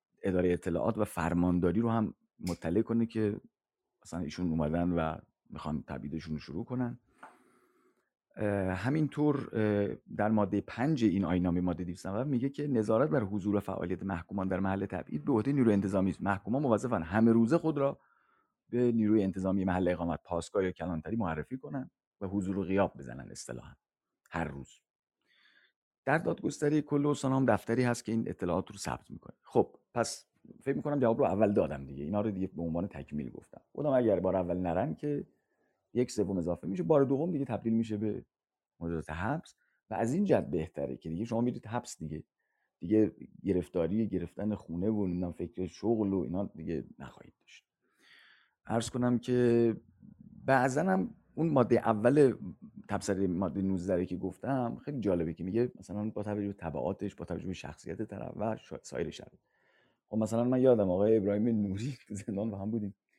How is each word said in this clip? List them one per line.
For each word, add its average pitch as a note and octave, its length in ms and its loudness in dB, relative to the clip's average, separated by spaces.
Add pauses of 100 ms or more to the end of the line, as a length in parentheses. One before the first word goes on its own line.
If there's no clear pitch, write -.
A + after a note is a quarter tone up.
(220)
اداره F2+ 300 4
اطلاعات F2 460 0
و G#2+ 60 0
فرمانداری F2 760 2
رو A#2 100 2
هم A2+ 240 0 (340)
مطلع F2 340 0
کنه A#2 240 0
که A2 340 -2 (640)
مثلاً - 180 -10
ایشون E2+ 300 -4
اومدن D#2+ 400 0
و D#2+ 260 -2 (340)
می‌خوان D2+ 360 -6
تبعیدشون D#2 480 -8
رو C#2+ 60 -6
شروع E2+ 240 -10
کنن. B2 340 -6 (1400)
اه، G2 380 0
همینطور، C#3+ 760 0
اه، G#2 440 0 (200)
در G#2 120 2
ماده G#2 320 2
پنج B2+ 440 0
این G2 200 4
آیین F2 180 2
نامه F2+ 180 2
ماده F2+ 240 -2
دویست F2 220 -8
و - 20 -6
نود A2 180 -4
میگه C3 220 0
که D3 180 -6
نظارت A#2 440 2
بر D3 140 2
حضور G2+ 320 0
و G2+ 40 2
فعالیت F2+ 420 -4
محکومان F#2+ 460 -4
در F#2 120 0
محل G2 260 0
تبعید G2 380 -6
به D3 80 0
عهده A#2+ 200 2
نیروی B2 200 6
انتظامی G2 380 2
است. - 120 -4
محکومان G2+ 400 0
موظفن A#2 400 2
همه A2 300 6
روزه A#2 260 6
خود D#3 200 -2
را C#3 220 0 (680)
به A#2+ 240 2
نیروی A2 300 4
انتظامی F#2+ 420 0
محل F#2 240 2
اقامت، E2+ 360 -2
پاسگاه F2+ 400 -2
یا F#2 60 0
کلانتری E2+ 460 -6
معرفی E2 400 -4
کنن C3 340 -10 (300)
و G2+ 60 -6
حضور F#2+ 320 -2
و F#2+ 40 0
غیاب F#2+ 360 0
بزنن B1 320 -12
اصطلاحاً B1+ 440 -12 (560)
هر E2 140 -4
روز. C#2 360 -12 (1200)
در C#3+ 140 2
دادگستری D#3 640 0
کل D3 240 0
استان C#3 260 0
هم C3+ 140 4
دفتری A#2 360 2
هست A#2+ 220 0
که G#2+ 80 -4
این A2+ 160 0
اطلاعات F2+ 420 -2
رو G2+ 60 -16
ثبت - 340 -8
می‌کنه. - 320 -16
خب، - 340 2 (180)
پس - 320 -2 (360)
فکر C3 140 -2
می‌کنم D3 240 -2
جواب A#2 180 4
رو C#3 60 2
اول G#2 280 4
دادم C#2+ 340 0
دیگه. C#2 180 -8
اینا G2+ 160 0
رو G#2+ 100 0
دیگه F#2+ 160 -2
به - 160 -6
عنوان E2+ 240 -2
تکمیل D2 440 -8
گفتم. - 300 -18 (120)
خودم C#3+ 180 -2
اگر A2+ 300 4
بار F#2 160 2
اول F2 200 0
نرن F#2 380 0
که D3 320 -4 (680)
یک A#2+ 160 0
سوم G2 280 -2
اضافه E2+ 300 -2
می‌شه، F#3 140 -2
بار D#3 220 6
دوم C#3 280 0
دیگه C#3 120 -2
تبدیل A2+ 280 -2
می‌شه A2 240 0
به G#2 280 -4 (560)
مجازات E2 300 -4
حبس G#2+ 440 -6 (360)
و - 40 -8
از A2+ 200 0
این G3+ 100 0
جهت B2+ 220 4
بهتره C#2+ 500 -4
که - 120 -12
دیگه E2+ 160 -4
شما A2+ 160 -2
می‌رید - 260 -4
حبس A#2 320 -8
دیگه. D#2 260 -10 (540)
دیگه A2 340 4 (320)
گرفتاری، F2+ 640 0
گرفتن G#2 460 -4
خونه F2+ 360 -4
و G#2 160 0
نمی‌دونم F2 260 -2
فکر F2+ 340 -8
شغل G#2 460 -2
و G2 60 2
اینا F2+ 260 -2
دیگه E2 400 -6 (140)
نخواهید - 420 -18
داشت. - 240 -20 (1040)
عرض A2+ 240 -2
کنم B2 280 2
که A#2 580 4 (680)
بعضاً C3 380 4
هم F#3+ 320 0 (200)
اون D#3+ 140 0
ماده A#2+ 280 6
اول A#2 580 4 (540)
تبصره G2 380 -2
ماده F2+ 360 -2
نوزده F#2 440 0
که F2+ 100 -6
گفتم A#2 600 -4
خیلی D3 240 -8
جالبه F2 340 0
که E2+ 100 -10
میگه A2+ 340 0
مثلاً G#2 320 -6
با G#2 120 -6
توجه G#2 240 -4
به G2+ 60 -4
تبعاتش، E2+ 600 -6
با - 100 -14
توجه E2+ 220 -8
به F#2 60 -6
شخصیت - 500 -10
طرف A2 340 -10
و A2 200 -4
شا-، - 260 -14
سایر D2+ 280 -6
شرایط. - 300 -18 (680)
خب G#2+ 80 -6
مثلاً A2+ 280 0
من B2+ 160 2
یادم A#2 300 6
آقای G#2 260 4
ابراهیم G#2 320 2
نوری G#2+ 500 -2 (100)
تو G#2 60 -10
زندان G2+ 360 -6
با G2 80 -8
هم G2 120 -6
بودیم. G#2 240 -4 (240)